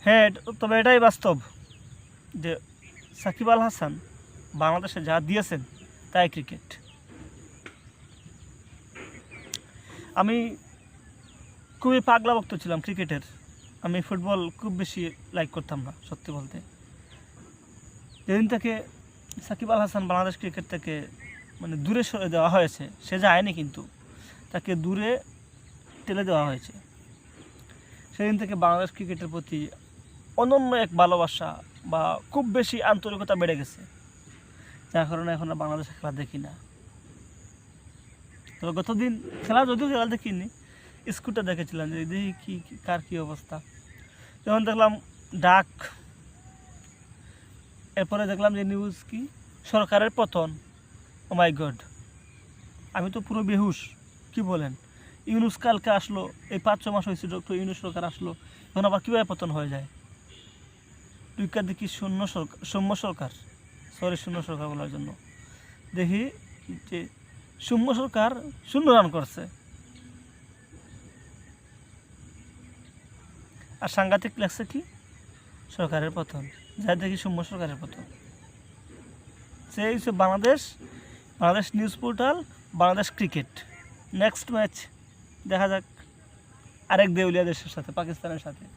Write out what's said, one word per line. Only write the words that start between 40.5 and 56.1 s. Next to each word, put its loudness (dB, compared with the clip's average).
স্কোরটা -4
দেখেছিলাম -4
যে -6
দেখি -4
কি, -10
কি, -18
কার -2
কী -10
অবস্থা। -14
যখন 2
দেখলাম 6
ডাক, 8
এরপরে -2
দেখলাম 2
যে -2
নিউজ -4
কি -8
সরকারের 4
পতন। 0
Oh -2
my 8
God, -4
আমি -2
তো -6
পুরো -4
বেহুশ। 2
কি -4
বলেন, -2
ইউনূস 2
কালকে 2
আসলো, -4